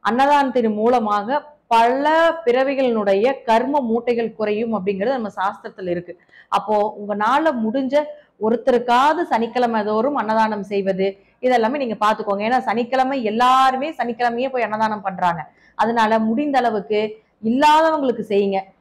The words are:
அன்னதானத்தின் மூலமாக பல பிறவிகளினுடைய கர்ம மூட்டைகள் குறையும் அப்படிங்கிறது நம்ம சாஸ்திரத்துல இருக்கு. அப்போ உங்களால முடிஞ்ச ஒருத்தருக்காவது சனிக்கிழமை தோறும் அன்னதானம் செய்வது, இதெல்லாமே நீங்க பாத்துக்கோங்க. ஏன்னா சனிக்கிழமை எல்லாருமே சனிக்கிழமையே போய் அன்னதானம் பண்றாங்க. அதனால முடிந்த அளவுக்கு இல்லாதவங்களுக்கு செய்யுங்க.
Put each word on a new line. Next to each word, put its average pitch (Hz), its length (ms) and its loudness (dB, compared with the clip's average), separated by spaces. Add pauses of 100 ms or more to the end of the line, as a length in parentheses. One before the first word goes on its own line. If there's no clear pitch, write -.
(100)
அன்னதானத்தின் 262 640 2
மூலமாக 220 680 0 (240)
பல 285 640 2 (140)
பிறவிகளினுடைய 247 960 0
கர்ம 247 380 2
மூட்டைகள் 233 540 -2
குறையும் 220 380 -2
அப்படிங்கிறது 202 380 -2
நம்ம 233 240 -4
சாஸ்திரத்துல 196 540 -8
இருக்கு. 175 280 -6 (300)
அப்போ 208 520 0
உங்களால 214 520 0
முடிஞ்ச 262 520 0 (380)
ஒருத்தருக்காவது 240 800 2
சனிக்கிழமை 226 600 -2
தோறும் 220 320 0
அன்னதானம் 214 480 -2
செய்வது, 190 540 -2 (240)
இதெல்லாமே 247 360 2
நீங்க 240 240 -4
பாத்துக்கோங்க. 208 380 0
ஏன்னா 226 180 0
சனிக்கிழமை 247 680 -2
எல்லாருமே 254 680 2
சனிக்கிழமையே 240 580 -4
போய் 254 140 -2
அன்னதானம் 214 380 -4
பண்றாங்க. 180 460 -4 (280)
அதனால 226 440 2
முடிந்த 262 380 0
அளவுக்கு 214 640 -2 (220)
இல்லாதவங்களுக்கு 294 840 2
செய்யுங்க. 196 300 2 (220)